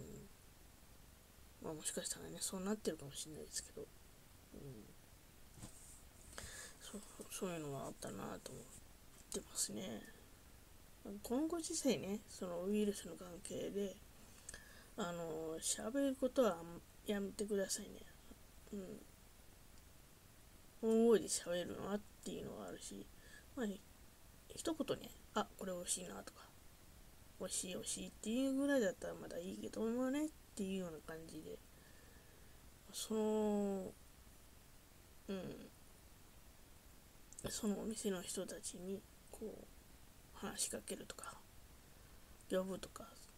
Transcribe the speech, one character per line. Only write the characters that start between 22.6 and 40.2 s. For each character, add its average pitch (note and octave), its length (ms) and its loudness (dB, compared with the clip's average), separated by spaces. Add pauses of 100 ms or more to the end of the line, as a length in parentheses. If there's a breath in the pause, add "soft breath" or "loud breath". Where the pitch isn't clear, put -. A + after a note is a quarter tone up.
あ - 20 -4
る - 100 -6
し、 - 260 -6 (500 loud breath)
ま C4 80 2
あ、 - 20 4 (880)
一 E4 200 2
言 A#3 240 2
ね、 - 120 -8 (240)
「あ、 G#3 120 6 (120)
こ G#3+ 60 -4
れ F#3+ 80 0
美 F3+ 80 -2
味 F#3 100 0
し F#3 120 4
い F3 60 -6
な」 - 60 -6 (100)
と - 100 -10
か、 - 120 -14 (920)
「美 F#3+ 60 -2
味 - 80 -2
し F#3 160 2
い、 F3+ 40 -2
美 - 60 0
味 - 80 -4
し F#3+ 160 0
い」 - 40 -4
っ - 20 -8
て - 200 -2
い C4 180 6
う C4+ 60 6
ぐ C#4 120 6
ら C#4+ 100 10
い C4 40 10
だ G3 100 8
っ - 40 0
た - 140 -4
ら E3+ 60 -2
ま E3 140 -6
だ - 100 -4
い F#3+ 160 -2
い G#3+ 40 -6
け G#3+ 120 -2
ど G#3 100 0
も A#3+ 300 6
ね D4 160 6
っ - 20 4 (260)
て G#3+ 80 2
い F#3+ 120 2
う F#3+ 60 4
よ F3 80 0
う - 20 -4
な D#3 80 -6
感 D#3+ 280 -6
じ D#3 160 -6
で、 F3 160 -6 (1300 loud breath)
そ - 220 0
の、 G#3 800 6 (1300)
う G3+ 40 0
ん。 - 380 -4 (1800)
そ - 180 0
の G3 140 6
お - 40 0
店 A3 260 2
の F3+ 120 2
人 F#3 240 -2
た E3+ 140 -4
ち - 160 -4
に、 F#3+ 240 -2 (300)
こ - 120 -10
う、 - 240 -6 (680)